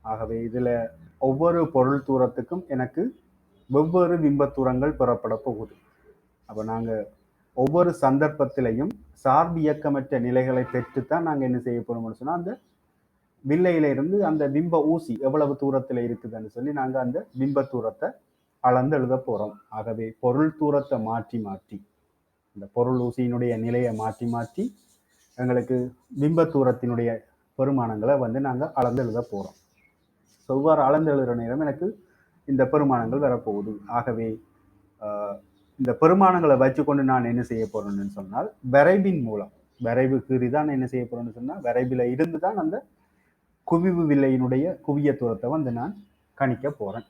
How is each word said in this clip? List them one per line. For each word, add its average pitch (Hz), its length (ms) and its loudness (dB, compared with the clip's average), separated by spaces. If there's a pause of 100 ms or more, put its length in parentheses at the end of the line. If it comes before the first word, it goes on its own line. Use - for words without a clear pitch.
ஆகவே 113 460 -6
இதுல 120 400 -2 (320)
ஒவ்வொரு 156 500 2
பொருள் 135 400 2
தூரத்துக்கும் 131 580 0
எனக்கு 160 520 -4 (480)
வெவ்வேறு 170 520 2
பிம்ப 143 320 2
தூரங்கள் 131 460 0
பெறப்பட 117 400 0
போகுது. 110 380 -8 (720)
அப்ப 110 200 -10
நாங்க 113 460 -6 (420)
ஒவ்வொரு 160 480 2
சந்தர்ப்பத்திலையும் 139 880 0 (240)
சார்பு 165 480 2
இயக்கமற்ற 147 600 0
நிலைகளை 127 420 2
பெற்றுத்தான் 131 600 -4
நாங்க 147 220 -2
என்ன 123 140 0
செய்ய 120 220 -4
போறோம்னு 117 320 -8
சொன்னா, 143 220 -6
அந்த 180 240 -6 (920)
வில்லையில 165 420 4
இருந்து 170 340 0
அந்த 156 240 0
பிம்ப 160 360 0
ஊசி 156 360 0
எவ்வளவு 139 400 0
தூரத்துல 131 540 -2
இருக்குதுன்னு 110 320 -12
சொல்லி 123 260 -6
நாங்க 131 280 -4
அந்த 127 260 -4 (120)
பிம்ப 135 320 0
தூரத்தை 117 400 -4 (500)
அளந்து 127 360 2
எழுத 127 300 0
போறோம். 107 260 -4 (160)
ஆகவே 110 520 -8
பொருள் 151 360 2
தூரத்தை 139 440 0
மாற்றி 113 400 -6
மாற்றி, 98 440 -12 (680)
இந்த 101 200 -16
பொருள் 127 260 0
ஊசியினுடைய 120 600 -2
நிலையை 120 360 -2
மாற்றி 110 320 -6
மாற்றி 120 480 -6 (600)
எங்களுக்கு 123 560 0 (280)
பிம்ப 156 280 4
தூரத்தினுடைய 120 680 0 (400)
பெருமானங்களை 127 600 2
வந்து 123 220 -2
நாங்க 139 340 -4
அளந்து 127 280 0
எழுத 117 300 -4
போறோம். 98 280 -10 (840)
So, 135 140 0
இவ்வாறு 151 240 6
அளந்து 151 320 4
எழுதுற 127 200 0
நேரம் 117 260 -4
எனக்கு 156 440 -4 (400)
இந்த 135 200 4
பெருமானங்கள் 131 560 2
வரப்போகுது. 110 560 -2 (100)
ஆகவே, 113 540 -4 (600)
ஆ, 104 340 -6 (400)
இந்த 127 240 0
பெருமானங்களை 175 580 6
வச்சுக்கொண்டு 139 440 2
நான் 131 220 2
என்ன 120 180 -2
செய்ய 113 300 -4
போறேன்னு 101 320 -6
சொன்னால், 101 480 -8 (200)
வரைவின் 175 500 6
மூலம், 107 280 -6 (300)
வரைவு 123 480 2
கீறி 123 220 0
தான் 151 180 0
என்ன 131 180 -2
செய்ய 127 200 -4
போறேன்னு 120 260 -10
சொன்னா, 123 240 -10
வரைவில 127 440 0
இருந்து 147 380 0
தான் 190 180 -2
அந்த 180 280 -4 (840)
குவிவு 170 360 2
வில்லையினுடைய 135 760 2
குவிய 143 360 0
தூரத்தை 117 340 -4
வந்து 143 220 -2
நான் 123 320 -8 (300)
கணிக்க 135 360 -2
போறேன். 98 400 -10